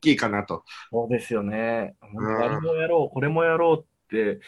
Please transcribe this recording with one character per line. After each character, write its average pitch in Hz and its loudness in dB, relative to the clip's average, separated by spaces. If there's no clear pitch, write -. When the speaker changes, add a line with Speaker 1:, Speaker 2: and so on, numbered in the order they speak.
Speaker 1:
き 156 6
い - 6
か 117 0
な 101 0
と。 85 -8
Speaker 2:
そ 117 0
う 110 -12
で 120 0
す 113 -6
よ 104 0
ね。 110 -4
Speaker 1:
う 107 -10
ん。 110 -2
Speaker 2:
あ 123 0
れ 139 -2
も 160 -2
や 160 -2
ろ 165 2
う、 - -14
こ 131 -2
れ 143 2
も 160 2
や 165 4
ろ 165 4
う 151 -8
っ - -20
て 104 0